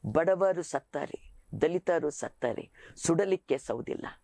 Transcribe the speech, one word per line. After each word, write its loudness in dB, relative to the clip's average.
ಬಡವರು 2
ಸತ್ತರೆ, -8
ದಲಿತರು 2
ಸತ್ತರೆ -6
ಸುಡಲಿಕ್ಕೆ 2
ಸೌದಿಲ್ಲ -6